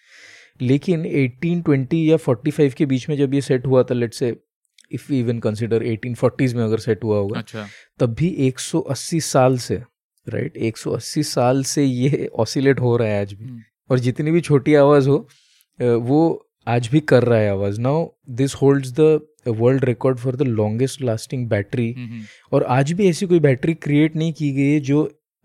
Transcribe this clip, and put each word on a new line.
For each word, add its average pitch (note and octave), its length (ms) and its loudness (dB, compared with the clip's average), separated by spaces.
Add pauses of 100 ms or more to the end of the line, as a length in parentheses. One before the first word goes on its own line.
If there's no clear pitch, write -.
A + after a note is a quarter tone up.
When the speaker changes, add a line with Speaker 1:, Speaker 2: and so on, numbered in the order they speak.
(600)
Speaker 1:
लेकिन C#3+ 440 0
एटीन D3 560 -2
ट्वेंटी D#3 500 0
या E3 60 4
फ़ोर्टी D3 340 -2
फ़ाइव C#3 260 0
के D#3 80 0
बीच C3 240 -2
में D3 80 -4
जब C3+ 160 0
ये C#3 80 0
सेट C3 260 -2
हुआ C3 160 4
था, B2 120 -2
let's A#2+ 280 -4
say, A#2 100 -2 (640)
if - 160 -8
we C3 140 0
even A#2 200 -2
consider A2 360 0
eighteen A#2+ 420 -6
forties B2 300 0
में A#2 100 -2
अगर A2 140 0
सेट G#2+ 260 -4
हुआ G#2+ 140 0
होगा, G2+ 220 -4
Speaker 2:
अच्छा। A2 280 -12 (320)
Speaker 1:
तब A#2+ 140 0
भी C3+ 140 -2
एक C3 320 0
सौ - 200 -4
अस्सी D3 420 -4
साल C3 360 2
से, A#2+ 180 -6 (540)
राइट, - 280 -8
एक A2+ 200 -4
सौ - 140 -8
अस्सी - 320 -4
साल C3 400 0
से C#3+ 200 -2
ये C3 520 0
ऑसिलेट C3 440 0
हो A#2+ 180 2
रहा A#2 100 0
है G#2 140 0
आज G2+ 120 -6
भी। G#2 120 -18
Speaker 2:
हम्म। A#2+ 160 -14 (280)
Speaker 1:
और B2+ 100 2
जितनी B2+ 320 -2
भी E3+ 100 2
छोटी D3+ 340 2
आवाज़ C#3+ 340 6
हो, D#3 200 0 (520)
अ, - 20 -4
वो B2 640 0 (180)
आज A#2 240 -2
भी D#3 80 4
कर B2+ 240 4
रहा A#2 160 4
है G#2+ 100 2
आवाज़। G2+ 320 -4
Now D3 260 -2 (240)
this C3 320 -4
holds C#3 240 4
the D#3 320 4 (280)
world A#2+ 320 2
record B2+ 360 0
for B2 160 -6
the C3 160 -2
longest A2 480 0
lasting B2 520 -6
battery। A2+ 500 -2
Speaker 2:
हम्म, B2 100 -12
हम्म। A2+ 140 -14 (300)
Speaker 1:
और C#3 120 2
आज C#3 280 0
भी F#3+ 180 2
ऐसी F3 160 -2
कोई F3 140 6
बैटरी D3 340 2
क्रिएट D#3 420 2
नहीं D#3+ 180 -2
की D3 180 -4
गई C#3 220 0
है D3+ 60 2
जो, C#3 400 0 (260)